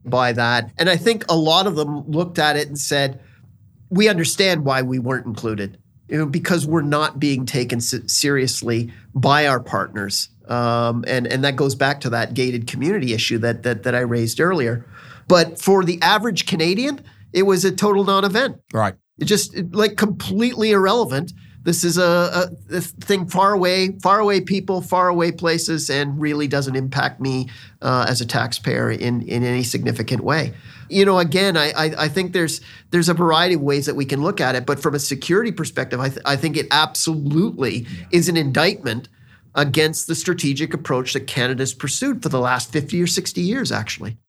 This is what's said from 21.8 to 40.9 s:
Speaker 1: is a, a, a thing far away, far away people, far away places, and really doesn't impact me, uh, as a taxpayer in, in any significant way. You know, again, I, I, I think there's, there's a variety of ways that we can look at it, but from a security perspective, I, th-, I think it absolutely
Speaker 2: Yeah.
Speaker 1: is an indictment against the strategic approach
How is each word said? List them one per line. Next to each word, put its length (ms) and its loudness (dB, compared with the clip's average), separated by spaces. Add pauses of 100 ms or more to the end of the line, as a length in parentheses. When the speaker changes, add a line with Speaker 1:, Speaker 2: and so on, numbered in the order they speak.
Speaker 1:
is 140 2
a, 520 2 (220)
a, 60 -4
a 20 -2
thing 480 -4
far 240 4
away, 400 2 (100)
far 160 6
away 220 4
people, 420 -2
far 240 2
away 240 2
places, 580 -2
and 320 -2
really 280 0
doesn't 260 0
impact 460 -2
me, 280 -2 (320)
uh, 280 0
as 120 0
a 60 -4
taxpayer 640 -2
in, 320 -2
in 220 -2
any 180 0
significant 640 -2
way. 280 -2 (360)
You 160 4
know, 160 4
again, 360 2
I, 140 2
I, 140 -2 (120)
I 120 0
think 240 -4
there's, 280 -2 (300)
there's 180 2
a 60 4
variety 400 4
of 60 0
ways 260 0
that 80 -2
we 100 -2
can 160 -2
look 200 -2
at 160 2
it, 100 -2
but 140 0
from 160 0
a 20 -2
security 540 -2
perspective, 480 -6
I, 80 -2
th-, 160 -8
I 100 2
think 220 -2
it 160 -2
absolutely 1120 0
Speaker 2:
Yeah. 280 -12
Speaker 1:
is 180 4
an 80 2
indictment 720 0 (460)
against 520 2
the 80 -4
strategic 600 -2
approach 380 -4